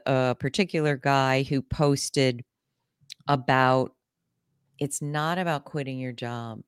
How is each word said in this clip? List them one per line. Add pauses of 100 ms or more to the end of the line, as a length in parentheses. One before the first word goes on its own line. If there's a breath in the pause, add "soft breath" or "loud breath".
a
particular
guy
who
posted (840)
about, (840)
it's
not
about
quitting
your
job,